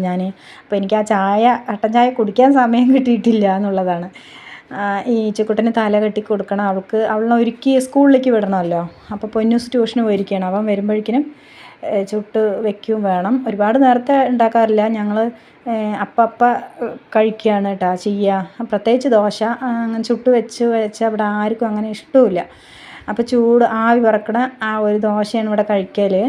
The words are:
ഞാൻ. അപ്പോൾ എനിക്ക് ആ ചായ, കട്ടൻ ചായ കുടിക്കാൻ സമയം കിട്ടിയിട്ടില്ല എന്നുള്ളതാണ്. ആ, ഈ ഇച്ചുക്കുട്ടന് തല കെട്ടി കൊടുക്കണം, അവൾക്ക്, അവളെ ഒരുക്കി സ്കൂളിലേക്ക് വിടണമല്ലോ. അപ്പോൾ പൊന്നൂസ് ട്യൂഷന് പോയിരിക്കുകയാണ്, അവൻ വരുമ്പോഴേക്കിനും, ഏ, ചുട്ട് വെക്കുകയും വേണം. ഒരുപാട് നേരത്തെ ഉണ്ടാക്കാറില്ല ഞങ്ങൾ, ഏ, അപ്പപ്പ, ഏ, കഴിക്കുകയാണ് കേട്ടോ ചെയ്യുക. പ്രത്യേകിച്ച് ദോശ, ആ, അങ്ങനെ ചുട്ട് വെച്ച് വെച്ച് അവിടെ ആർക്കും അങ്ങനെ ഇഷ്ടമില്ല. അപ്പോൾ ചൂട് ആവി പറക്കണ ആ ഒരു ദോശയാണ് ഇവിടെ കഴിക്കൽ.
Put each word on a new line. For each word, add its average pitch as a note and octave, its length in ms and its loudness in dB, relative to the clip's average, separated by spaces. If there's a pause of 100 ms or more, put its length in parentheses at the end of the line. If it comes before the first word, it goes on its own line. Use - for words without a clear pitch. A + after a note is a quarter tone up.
ഞാൻ. F#3 260 -2 (300)
അപ്പോൾ - 120 -6
എനിക്ക് G3 200 -2
ആ G#3+ 60 0
ചായ, G#3+ 580 2 (100)
കട്ടൻ G#3+ 240 -4
ചായ A#3+ 160 4
കുടിക്കാൻ B3+ 440 2
സമയം B3 420 4
കിട്ടിയിട്ടില്ല A3+ 600 2
എന്നുള്ളതാണ്. F#3+ 540 -2 (640)
ആ, G3+ 300 -4 (100)
ഈ A3 140 0
ഇച്ചുക്കുട്ടന് G#3+ 500 -2
തല G#3 260 2
കെട്ടി G#3+ 180 -2
കൊടുക്കണം, G3+ 500 -4
അവൾക്ക്, F#3+ 260 -4
അവളെ A3 380 0
ഒരുക്കി A#3+ 440 2
സ്കൂളിലേക്ക് C4 560 4
വിടണമല്ലോ. F3 540 -2 (220)
അപ്പോൾ G#3 160 -8
പൊന്നൂസ് A3+ 440 0
ട്യൂഷന് A#3 320 0
പോയിരിക്കുകയാണ്, G3 420 -2
അവൻ G3 200 -2
വരുമ്പോഴേക്കിനും, G#3+ 680 -2 (480)
ഏ, G3 200 -2
ചുട്ട് G#3 360 -6 (260)
വെക്കുകയും G#3+ 380 -4
വേണം. G3+ 440 -2
ഒരുപാട് G#3+ 360 2
നേരത്തെ B3+ 440 2
ഉണ്ടാക്കാറില്ല A3+ 600 2
ഞങ്ങൾ, A3 440 -2 (400)
ഏ, - 20 -2 (300)
അപ്പപ്പ, A3+ 400 0 (400)
ഏ, - 20 -6 (300)
കഴിക്കുകയാണ് G#3+ 540 0
കേട്ടോ F#3+ 260 -2
ചെയ്യുക. G3 540 -2 (200)
പ്രത്യേകിച്ച് A#3+ 480 0
ദോശ, G#3 260 0
ആ, A#3 240 -4 (160)
അങ്ങനെ A3+ 200 -4
ചുട്ട് A#3 260 -2
വെച്ച് A#3+ 340 0
വെച്ച് A3+ 400 -2
അവിടെ A3 200 -2
ആർക്കും G#3+ 440 -2
അങ്ങനെ G#3+ 280 -4
ഇഷ്ടമില്ല. G#3 500 2 (640)
അപ്പോൾ G#3+ 140 -4
ചൂട് A#3+ 420 2
ആവി A3+ 420 2
പറക്കണ A3 420 0 (120)
ആ G#3+ 160 -4
ഒരു G#3 200 0
ദോശയാണ് G#3+ 500 -2
ഇവിടെ G#3 220 0
കഴിക്കൽ. G3 440 -2 (160)